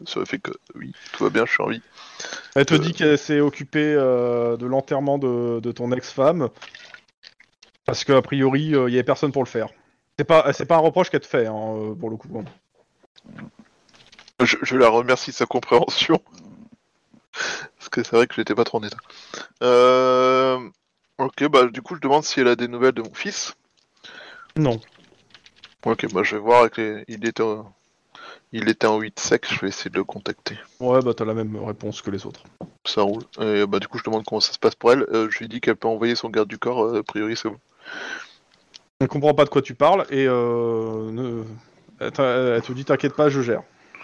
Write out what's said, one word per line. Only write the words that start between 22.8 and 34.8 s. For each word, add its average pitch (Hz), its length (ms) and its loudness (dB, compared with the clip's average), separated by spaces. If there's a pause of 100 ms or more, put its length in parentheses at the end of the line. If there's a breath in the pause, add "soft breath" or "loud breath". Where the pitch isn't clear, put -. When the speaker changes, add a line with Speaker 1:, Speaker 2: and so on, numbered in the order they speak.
Speaker 1:
de 120 80 -6
mon 110 120 -14
fils. - 400 -10 (1040 loud breath)
Speaker 2:
Non. 120 240 0 (1040)
Speaker 1:
Ok, 113 260 -2
bah 92 120 0
je - 120 -2
vais 104 60 -6
voir 120 200 6
avec 113 160 4
les... 107 300 -6
Il 113 180 -10
était 117 160 -4
en... 110 320 -4 (800 loud breath)
Il 110 160 -4
était 110 200 2
en 107 120 2
huit 107 180 -10
sec, - 320 -2
je - 120 -6
vais 98 80 -4
essayer - 200 -10
de - 60 -12
le - 80 0
contacter. - 540 -10 (240)
Speaker 2:
Ouais, 127 200 4
bah 123 120 -2
t'as 113 100 -6
la 110 100 -2
même 110 300 -6
réponse 107 380 -10
que 101 100 -6
les 98 140 -8
autres. - 180 -18 (420)
Speaker 1:
Ça - 180 0
roule. 104 200 -2 (160)
Et 104 260 0
bah 98 140 -2
du 98 80 -6
coup, - 100 -12
je - 60 -10
demande 110 220 -4
comment 107 160 -6
ça - 100 -2
se - 80 -12
passe - 160 2
pour 120 160 4